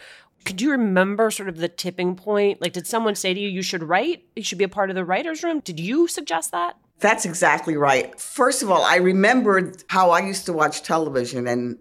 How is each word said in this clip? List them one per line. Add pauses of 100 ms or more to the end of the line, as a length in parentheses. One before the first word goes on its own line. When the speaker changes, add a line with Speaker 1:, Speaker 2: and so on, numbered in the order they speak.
(460)
Speaker 1:
Could
you
remember
sort
of
the
tipping
point?
Like,
did
someone
say
to
you,
"You
should
write, (120)
you
should
be
a
part
of
the
writer's
room"?
Did
you
suggest
that? (220)
Speaker 2:
That's
exactly
right.
First
of
all,
I
remembered
how
I
used
to
watch
television
and